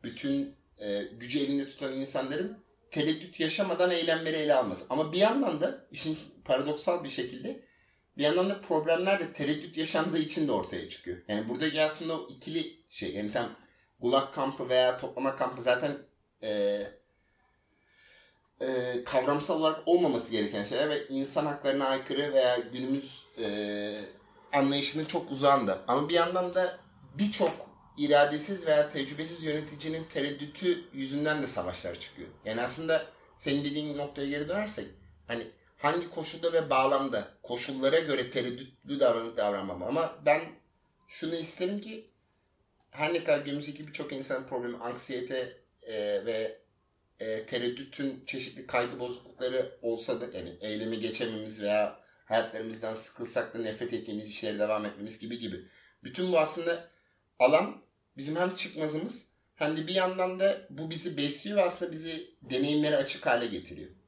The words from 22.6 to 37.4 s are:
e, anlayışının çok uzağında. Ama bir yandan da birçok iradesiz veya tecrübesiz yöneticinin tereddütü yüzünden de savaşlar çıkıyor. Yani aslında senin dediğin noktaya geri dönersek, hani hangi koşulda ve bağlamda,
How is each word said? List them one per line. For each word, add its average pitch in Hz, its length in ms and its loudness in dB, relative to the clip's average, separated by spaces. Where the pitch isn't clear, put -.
e, 113 80 -2
anlayışının 143 520 2
çok 165 260 -4
uzağında. 131 480 4
Ama 143 200 2
bir 165 60 0
yandan 175 400 2
da 185 240 0
birçok 196 380 2
iradesiz 147 680 4
veya 147 220 6
tecrübesiz 156 560 -6
yöneticinin 151 600 -4
tereddütü 147 880 -2
yüzünden 143 500 0
de 127 40 -2
savaşlar 90 540 -4
çıkıyor. - 280 -12
Yani 113 180 -2
aslında 160 440 0
senin 143 280 0
dediğin 147 340 -4
noktaya 143 300 -4
geri 147 200 -4
dönersek, 208 380 -4
hani 117 200 -6
hangi 165 340 0
koşulda 165 420 -2
ve 160 180 2
bağlamda, 135 580 4